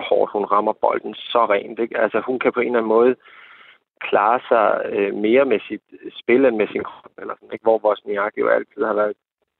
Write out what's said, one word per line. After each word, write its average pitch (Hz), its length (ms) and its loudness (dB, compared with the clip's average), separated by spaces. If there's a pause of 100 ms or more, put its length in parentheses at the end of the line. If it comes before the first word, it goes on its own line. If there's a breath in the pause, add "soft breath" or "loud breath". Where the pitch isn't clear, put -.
hårdt. 104 220 0
Hun 104 140 -2
rammer 104 280 0
bolden - 420 -2
så - 300 0
rent, 107 340 -2
ikke? 117 200 -4
Altså, 110 260 0
hun 127 140 -4
kan 127 140 0
på - 60 -4
en 113 60 0
eller 120 140 0
anden 110 180 -2
måde 123 180 4 (840 loud breath)
klare 110 460 2
sig, 104 460 2
øh, 101 200 0
mere 110 320 2
med 113 220 0
sit 107 140 -10 (380)
spil 131 260 4
end 120 100 2
med 104 120 0
sin - 160 -6
krop, - 280 -18 (100)
eller 104 140 -10
sådan, 104 180 -20
ikke? 110 100 -12
Hvor 110 220 0
Wozniacki 104 540 -4
jo 117 80 -2
altid 113 360 -2
har 110 100 -2
været 104 200 -2 (460)